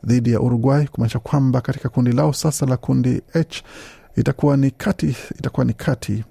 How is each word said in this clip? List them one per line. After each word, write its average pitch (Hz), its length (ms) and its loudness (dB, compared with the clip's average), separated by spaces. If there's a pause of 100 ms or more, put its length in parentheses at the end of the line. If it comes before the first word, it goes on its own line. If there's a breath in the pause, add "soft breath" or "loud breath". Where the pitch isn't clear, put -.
dhidi 120 280 2
ya 110 80 2
Uruguay, 127 460 2
kumaanisha 117 320 -2
kwamba 131 420 0
katika - 280 -6
kundi 123 240 2
lao 147 200 2
sasa 147 340 -2
la 127 100 0
kundi 127 460 0 (100)
H - 300 -2 (540 loud breath)
itakuwa 143 400 2
ni 139 140 4
kati, 156 460 -2 (220)
itakuwa - 280 -2
ni 117 60 0
kati 110 580 -4